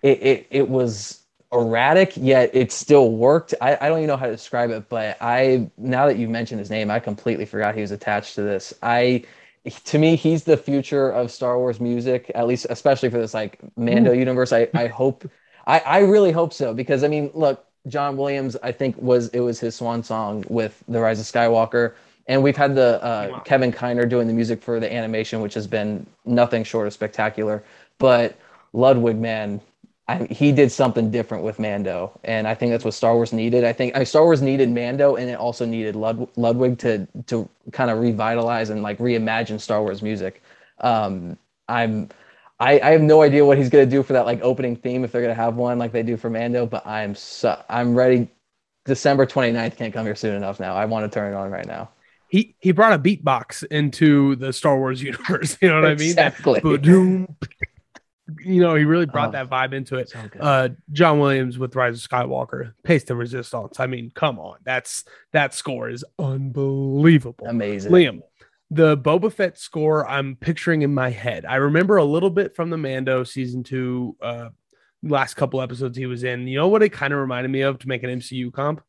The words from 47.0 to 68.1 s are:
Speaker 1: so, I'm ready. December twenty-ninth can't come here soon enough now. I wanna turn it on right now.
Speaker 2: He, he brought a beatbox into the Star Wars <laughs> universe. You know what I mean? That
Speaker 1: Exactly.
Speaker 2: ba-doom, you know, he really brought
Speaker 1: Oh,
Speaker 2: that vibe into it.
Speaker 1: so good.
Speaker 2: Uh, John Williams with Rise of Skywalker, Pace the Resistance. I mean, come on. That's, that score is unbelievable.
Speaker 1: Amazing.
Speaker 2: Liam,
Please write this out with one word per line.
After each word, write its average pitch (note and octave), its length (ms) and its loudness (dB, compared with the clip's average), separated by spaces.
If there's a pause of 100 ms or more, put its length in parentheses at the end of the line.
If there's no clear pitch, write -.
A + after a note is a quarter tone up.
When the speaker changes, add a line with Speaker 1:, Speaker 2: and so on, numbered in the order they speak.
Speaker 1:
so, - 560 -4
I'm A#2+ 260 0
ready. B2+ 320 4 (580)
December C3+ 400 2
twenty-ninth A#2 520 -2
can't A2 160 -8
come A2+ 120 -6
here G#2+ 100 -4
soon G#2 200 -4
enough G2 240 -6
now. F#2 160 -6
I G2+ 100 -2
wanna A2 240 -4
turn G2+ 240 -6
it - 20 -6
on G2 160 -8
right F2+ 160 -10
now. E2 220 -12 (380)
Speaker 2:
He, - 320 0
he F#3 120 2
brought G#3+ 220 6
a D#3 60 2
beatbox C#3+ 640 -2
into C#3+ 720 2
the C3 160 -8
Star C#3 260 0
Wars C3 260 -4
<laughs> C#3 60 -8
universe. - 520 -6
You F#3+ 80 6
know D#3 120 4
what D#3 100 4
I D3+ 40 0
mean? D#3+ 200 0
That D3+ 180 2
Speaker 1:
Exactly. - 260 2
Speaker 2:
ba-doom, F#3 760 4 (1040)
you F#3 220 4
know, E3+ 140 6
he D3+ 80 4
really E3 220 4
brought D3 240 -2
Speaker 1:
Oh, - 40 -8
Speaker 2:
that C3 160 -6
vibe C3 240 -2
into C3+ 240 -6
it. B2+ 120 -6
Speaker 1:
so A#2 180 -16
good. - 140 -16
Speaker 2:
Uh, C3+ 280 2 (220)
John D3+ 280 6
Williams C3 400 0
with B2+ 160 -6
Rise A#2+ 280 -2
of - 60 -18
Skywalker, B2+ 640 -6 (100)
Pace D#3+ 200 2
the B2+ 120 -6
Resistance. A#2+ 640 -10
I C3 60 0
mean, A#2+ 280 -10
come C3+ 260 -2
on. F2 240 -16
That's, - 400 -8 (280)
that C#3+ 220 0
score A#2+ 360 -8
is A#2+ 140 -12 (140)
unbelievable. C3+ 1300 0
Speaker 1:
Amazing. G#2 440 -2
Speaker 2:
Liam, C#3 300 4 (500)